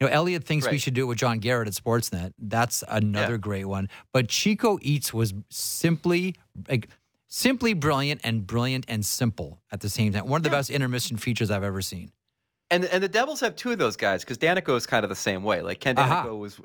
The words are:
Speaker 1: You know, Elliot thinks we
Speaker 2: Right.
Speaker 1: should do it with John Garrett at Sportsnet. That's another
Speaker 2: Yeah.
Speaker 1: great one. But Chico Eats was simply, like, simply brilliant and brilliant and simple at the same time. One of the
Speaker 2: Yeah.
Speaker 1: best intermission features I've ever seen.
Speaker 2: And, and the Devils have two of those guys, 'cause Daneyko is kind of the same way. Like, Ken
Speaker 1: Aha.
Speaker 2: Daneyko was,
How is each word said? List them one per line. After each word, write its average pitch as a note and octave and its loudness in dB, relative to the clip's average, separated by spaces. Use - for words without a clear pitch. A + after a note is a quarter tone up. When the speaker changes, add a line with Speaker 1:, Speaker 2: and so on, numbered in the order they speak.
Speaker 1:
You C3+ 4
know, - 4
Elliot E3+ 2
thinks D3+ 0
we A#2 2
Speaker 2:
Right. C#3+ 2
Speaker 1:
should C3+ -2
do C3 2
it - 2
with A#2+ -2
John A#2+ 2
Garrett A#2 0
at F#2+ -6
Sportsnet. A2 -2
That's A2+ 0
another G#2+ 0
Speaker 2:
Yeah. - -2
Speaker 1:
great G2 -4
one. G2 -2
But A#2 4
Chico G#3 2
Eats C#3+ 0
was A2+ 0
simply, F3 0
like, A#2 -2
simply A#3+ 2
brilliant C#3+ 2
and A2+ -2
brilliant B2 0
and A2 -2
simple - -2
at G2 -8
the G#2 -4
same G#2+ 0
time. G2+ -2
One C#3+ 2
of E3 -2
the D#3 2
Speaker 2:
Yeah. D3 2
Speaker 1:
best C#3 -2
intermission B2 -2
features A2+ -2
I've G2 0
ever F#2+ -4
seen. F2+ -8
Speaker 2:
And, F3+ 2
and F3+ 2
the G3 0
Devils B3 0
have A3+ 0
two B3 -4
of A3+ 0
those B2 2
guys, G2 0
'cause A#2+ -8
Daneyko E3 2
is A#2 0
kind A2 2
of F#2+ -2
the F#2+ -4
same F#2+ -2
way. G2+ 2
Like, F#2 -6
Ken B2+ 0
Speaker 1:
Aha. C#3 4
Speaker 2:
Daneyko A2 -6
was, G#2 -10